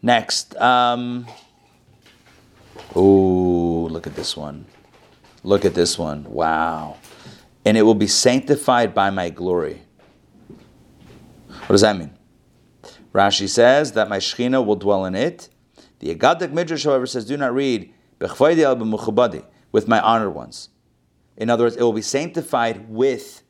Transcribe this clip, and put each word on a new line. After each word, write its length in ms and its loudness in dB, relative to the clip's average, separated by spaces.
Next. 560 -2
Um, 680 0
ooh, 880 4
look 200 -10
at 80 -14
this 200 -8
one. 300 -14
Look 200 2
at 120 0
this 240 0
one. 240 -8
Wow. 760 -4
"And 120 4
it 60 6
will 100 8
be 140 0
sanctified 880 0
by 160 2
my 180 -4
glory." 540 -4
What 220 -20
does 120 6
that 140 4
mean? 140 -10
Rashi 340 2
says 440 4
that 180 -2
my 80 -2
Shechina 480 -2
will 100 2
dwell 300 0
in 80 -6
it. 360 -6
The 160 -6
Agadic 360 0
Midrash, 320 -4
however, 220 0
says, 200 -8
"Do 120 -6
not 160 -2
read, 400 -2
Bechvaydi 420 2
el 140 4
b'muchabadi, 680 -2
with 160 0
my 140 2
honored 320 0
ones." 360 -16
In 140 -2
other 140 4
words, 100 0
it 80 0
will 100 2
be 80 -4
sanctified 880 -4
with 600 -4